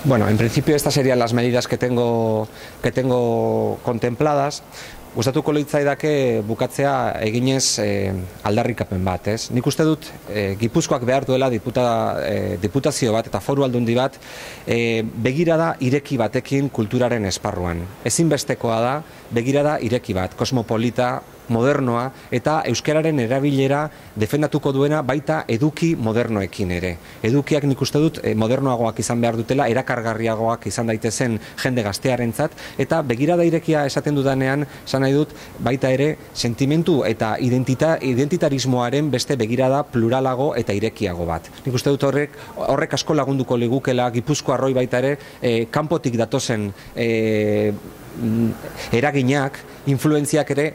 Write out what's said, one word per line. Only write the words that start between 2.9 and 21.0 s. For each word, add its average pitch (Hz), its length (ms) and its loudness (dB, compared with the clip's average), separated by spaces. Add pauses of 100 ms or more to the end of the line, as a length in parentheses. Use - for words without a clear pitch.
tengo 113 920 0
contempladas. 139 800 0 (500)
Gustatuko 131 400 0
litzaidake 143 960 0
bukatzea 127 720 -2
eginez, 127 640 0
eh, 101 300 0 (340)
aldarrikapen 107 580 0
bat, 92 220 -2
ez? 107 240 -4
Nik 123 160 0
uste 147 160 0
dut, 156 240 0 (240)
eh, 98 260 -2
Gipuzkoak 120 480 0
behar 127 220 2
duela 131 240 2
diputa-, 113 760 0
eh, 98 360 -2
diputazio 127 520 0
bat 110 140 0
eta - 140 -6
foru 139 240 0
aldundi 120 280 0
bat, 127 220 0 (500)
eh, 117 380 0
begirada 156 800 0
ireki 135 360 0
batekin 131 520 0
kulturaren 120 560 0
esparruan. 90 580 -2 (220)
Ezinbestekoa 127 760 0
da 123 160 2 (340)
begirada 139 520 2
ireki 117 320 -2
bat, 92 220 -2
kosmopolita, 120 840 0 (300)